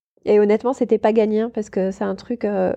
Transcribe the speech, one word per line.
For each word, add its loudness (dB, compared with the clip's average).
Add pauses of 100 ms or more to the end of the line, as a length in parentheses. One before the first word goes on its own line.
(260)
Et 4
honnêtement, 2
c'était 0
pas 0
gagné, 2
hein, -4
parce -8
que -2
c'est -8
un -4
truc, -10
euh, -2